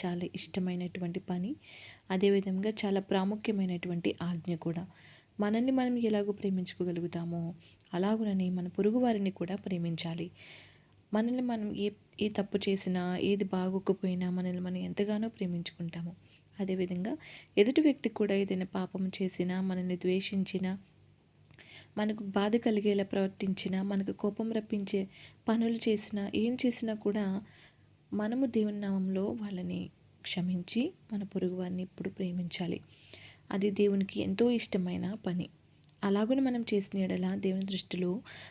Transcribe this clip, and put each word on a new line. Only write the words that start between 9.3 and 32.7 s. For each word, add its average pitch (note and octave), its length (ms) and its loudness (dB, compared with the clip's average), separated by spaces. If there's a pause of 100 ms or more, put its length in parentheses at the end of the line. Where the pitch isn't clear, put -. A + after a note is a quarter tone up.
కూడా F#3 260 -4
ప్రేమించాలి. E3+ 720 -4 (840)
మనల్ని A#3+ 280 2
మనం A3+ 340 -2
ఏ, G3+ 140 0 (300)
ఏ G#3+ 80 2
తప్పు G#3 300 0 (100)
చేసినా, F#3 480 2
ఏది G3+ 280 2
బాగోకపోయినా F#3 840 0
మనల్ని F3+ 300 -2
మనం F3+ 160 -4
ఎంతగానో G#3 520 -2
ప్రేమించుకుంటాము. F3 880 -6 (440)
అదేవిధంగా F#3 560 -2 (420)
ఎదుటి A#3 220 6
వ్యక్తి C#4 280 4
కూడా G#3 260 0
ఏదైనా G3 400 0
పాపం F#3+ 340 -2
చేసినా, F#3 520 -2
మనల్ని F3+ 360 -2
ద్వేషించినా, F#3 840 0 (1200)
మనకు G#3+ 240 0
బాధ G3+ 340 2
కలిగేలా G#3 480 2
ప్రవర్తించినా, F#3+ 760 0
మనకు G3 300 -2
కోపం G#3 400 -2
రప్పించే G3+ 560 -2 (400)
పనులు A3+ 280 4
చేసినా, G#3 580 0
ఏం A#3 320 2
చేసినా A#3 280 0
కూడా G#3 480 0 (720)
మనము A3 340 0
దేవుని G#3 340 0
నామంలో F#3+ 440 0
వాళ్ళని F#3+ 680 -4 (320)
క్షమించి F#3 680 -2 (200)
మన G3+ 100 -2
పొరుగువారిని F3+ 600 -2
ఎప్పుడు F#3 260 -6
ప్రేమించాలి. F3+ 720 -4 (720)